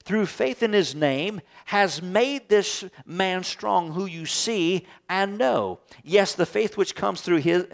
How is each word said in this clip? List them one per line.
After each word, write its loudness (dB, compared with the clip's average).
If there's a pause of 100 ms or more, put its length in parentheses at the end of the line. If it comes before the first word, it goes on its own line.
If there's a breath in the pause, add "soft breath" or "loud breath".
through 0
faith -2
in 0
his 2
name, 0 (260 loud breath)
has 0
made -2
this 2 (200 loud breath)
man -2
strong, -2
who -4
you -10
see 0 (200 loud breath)
and -2
know. 0 (240 loud breath)
Yes, 4
the 2
faith -2
which -2
comes -4
through 2
his, 2